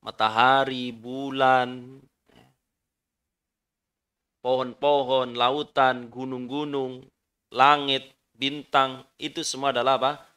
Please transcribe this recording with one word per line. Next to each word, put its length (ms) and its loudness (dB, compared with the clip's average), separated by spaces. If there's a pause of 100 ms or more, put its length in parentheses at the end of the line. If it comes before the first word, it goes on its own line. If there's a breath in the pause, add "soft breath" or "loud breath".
Matahari, 880 2
bulan, 1120 -2 (320)
ya. 160 -20 (1900)
Pohon-pohon, 960 0
lautan, 720 0
gunung-gunung, 960 -8 (480)
langit, 640 2 (160)
bintang, 720 -2 (160)
itu 240 -8
semua 240 -4
adalah 320 0
apa? 120 0 (240)